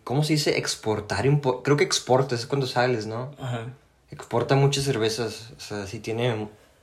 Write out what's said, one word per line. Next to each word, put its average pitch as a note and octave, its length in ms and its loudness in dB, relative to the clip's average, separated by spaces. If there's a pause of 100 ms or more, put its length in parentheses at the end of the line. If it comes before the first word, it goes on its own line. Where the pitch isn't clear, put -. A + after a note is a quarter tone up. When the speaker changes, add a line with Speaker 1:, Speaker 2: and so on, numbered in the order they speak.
Speaker 1:
¿cómo C#3+ 220 2
se D#3 80 2
dice? D3+ 260 2
Exportar, G#2 680 -2
impo-, C#3 360 2
creo C#3+ 140 4
que F#3 80 4
exporta, C3 500 2
es A2 120 -4
cuando C3+ 200 -2
sales, B2 400 0
¿no? B2 320 -8
Speaker 2:
Ajá. A#2+ 280 -6 (440)
Speaker 1:
Exporta - 460 0
muchas C#3 280 4
cervezas, A2+ 720 -2
o - 40 -20
sea, G#2 260 -8
sí G#2+ 140 -10
tiene A2 480 -2 (340)